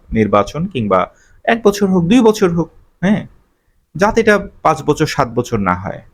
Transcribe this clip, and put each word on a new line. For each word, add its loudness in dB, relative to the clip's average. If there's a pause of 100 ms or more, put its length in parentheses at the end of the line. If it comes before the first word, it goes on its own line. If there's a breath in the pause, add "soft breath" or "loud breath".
(120)
নির্বাচন, 0
কিংবা -2 (300 soft breath)
এক -2
বছর 2
হোক, 0
দুই 4
বছর 2
হোক, -4 (300)
হ্যাঁ, 0 (680)
যাতে 0
এটা 2 (140)
পাঁচ 0
বছর, 0
সাত -2
বছর -4
না 0
হয় -10 (140)